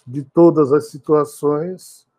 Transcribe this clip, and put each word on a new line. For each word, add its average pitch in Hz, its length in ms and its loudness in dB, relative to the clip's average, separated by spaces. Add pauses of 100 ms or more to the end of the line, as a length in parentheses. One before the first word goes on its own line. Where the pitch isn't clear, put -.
de 131 160 -12
todas 156 500 2
as 147 180 -2
situações 151 1160 -4 (120)